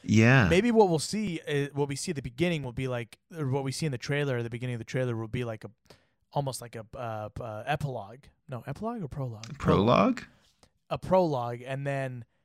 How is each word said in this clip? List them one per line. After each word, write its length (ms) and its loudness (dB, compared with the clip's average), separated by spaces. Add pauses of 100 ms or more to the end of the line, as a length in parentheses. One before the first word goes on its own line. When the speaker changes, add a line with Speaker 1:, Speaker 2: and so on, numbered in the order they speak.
Speaker 1:
Yeah. 440 8
Speaker 2:
Maybe 220 6
what 180 6
we'll 120 2
see, 480 -4
uh, 260 0
what 140 0
we 80 -4
see 160 -6
at 40 -4
the 60 -8
beginning 400 -2
will 100 -8
be 140 -4
like, 320 -6 (180)
or 120 -2
what 160 0
we 80 -2
see 140 -4
in 60 0
the 60 -4
trailer 400 0
at 60 -2
the 60 -4
beginning 240 -6
of 40 -6
the 60 -6
trailer 320 -2
will 120 -4
be 160 -4
like 200 -8
a, 60 -12 (640)
almost 280 -4
like 160 -14
a, 100 -12 (100)
uh, 320 -6 (120)
uh, 260 -10
epilogue. 540 -6 (280)
No, 200 -10
epilogue 340 -6
or 60 -6
prologue? 500 -8
Speaker 1:
Prologue? 640 4 (680)
Speaker 2:
A 80 -2
prologue, 680 0
and 200 -6
then 380 -6 (200)